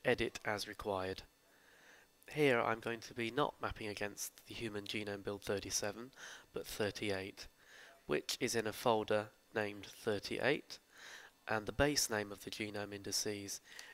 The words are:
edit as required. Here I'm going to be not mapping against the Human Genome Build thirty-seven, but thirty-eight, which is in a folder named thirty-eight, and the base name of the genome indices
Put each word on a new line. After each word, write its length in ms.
edit 400
as 220
required. 560
Here 260
I'm 200
going 220
to 120
be 160
not 320
mapping 260
against 440
the 60
Human 320
Genome 380
Build 180
thirty-seven, 680
but 120
thirty-eight, 840
which 340
is 160
in 120
a 60
folder 540
named 320
thirty-eight, 920
and 180
the 80
base 360
name 220
of 120
the 80
genome 420
indices 680